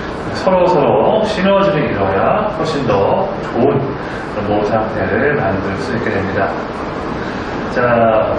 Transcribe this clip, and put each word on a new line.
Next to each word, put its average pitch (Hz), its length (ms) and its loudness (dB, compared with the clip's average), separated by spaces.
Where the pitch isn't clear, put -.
서로 185 320 2
서로 - 580 4
시너지를 185 680 2
이뤄야 - 680 0
훨씬 143 300 -2
더 - 420 2
좋은 - 380 2
그런 104 140 -4
몸 104 160 2
상태를 110 680 0
만들 98 420 -2
수 - 200 -4
있게 107 140 -2
됩니다. 98 380 -2
자, 117 680 4